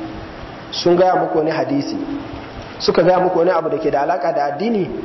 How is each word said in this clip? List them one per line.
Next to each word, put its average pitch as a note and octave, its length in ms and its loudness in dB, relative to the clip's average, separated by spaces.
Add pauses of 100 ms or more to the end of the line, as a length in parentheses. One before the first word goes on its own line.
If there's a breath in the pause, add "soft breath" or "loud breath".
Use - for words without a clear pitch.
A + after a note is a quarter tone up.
(720)
sun F3 240 2
gaya F#3 260 4
muku - 160 0
wani D#3 160 2
hadisi, C#3 400 -2 (840)
suka F#3+ 240 4
gaya F3+ 160 6
muku F3+ 180 2
wani F3 160 4
abu D#3+ 160 0
da D3+ 80 0
ke D3 140 0
da C#3+ 100 2
alaka E3+ 300 0
da C#3+ 180 0
addini G3 380 0 (160)